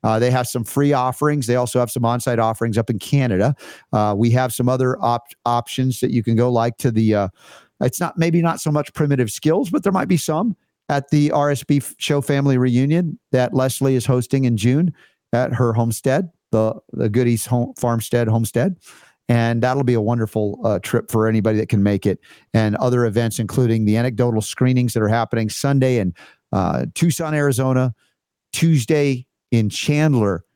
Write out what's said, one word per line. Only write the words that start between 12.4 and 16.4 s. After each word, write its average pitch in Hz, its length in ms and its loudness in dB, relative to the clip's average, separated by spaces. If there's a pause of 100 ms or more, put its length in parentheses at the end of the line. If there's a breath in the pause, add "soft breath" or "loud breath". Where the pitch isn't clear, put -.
reunion 139 600 0 (120)
that 127 240 2
Leslie 131 400 0
is 123 100 0
hosting 131 400 0
in 117 140 2
June 135 340 2 (400 soft breath)
at 123 220 0
her 120 180 2
homestead, 131 580 0 (200)